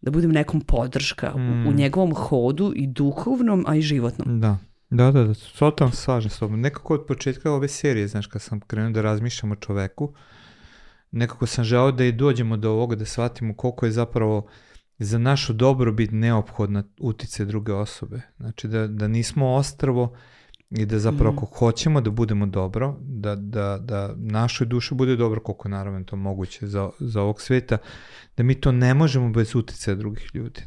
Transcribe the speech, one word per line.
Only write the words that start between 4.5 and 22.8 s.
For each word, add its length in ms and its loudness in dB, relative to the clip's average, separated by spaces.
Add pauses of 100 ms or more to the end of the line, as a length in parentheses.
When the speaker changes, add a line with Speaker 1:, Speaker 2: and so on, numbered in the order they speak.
Speaker 2:
Da, 200 6
da, 140 6
da, 100 2 (240)
totalno 340 4
se 100 -6
slažem 280 0
s 80 -10
tobom. 220 -2
Nekako 340 -2
od 120 -4
početka 460 -2
ove 160 0
serije, 400 0
znaš, 180 -6
kad 160 -10
sam 180 -8
krenuo 300 -2
da 120 0
razmišljam 500 -2
o 40 -4
čoveku, 560 -4 (1000)
nekako 360 -2
sam 180 -2
želeo 280 4
da 120 2
i 80 2
dođemo 440 2
do 160 0
ovoga, 240 0
da 80 -6
shvatimo 520 -4
koliko 300 -2
je 60 2
zapravo 540 0 (520)
za 200 -2
našu 340 2
dobrobit 600 2
neophodna 720 0 (160)
uticaj 460 -4
druge 260 -4
osobe. 480 -6 (160)
Znači 320 -10
da, 180 0
da 220 -2
nismo 400 0
ostrvo 640 0 (580)
i 160 -2
da 120 0
zapravo 340 4
Speaker 1:
Mhm. 60 -2
Speaker 2:
ako 100 -4
hoćemo 520 2
da 100 0
budemo 360 2
dobro, 540 -2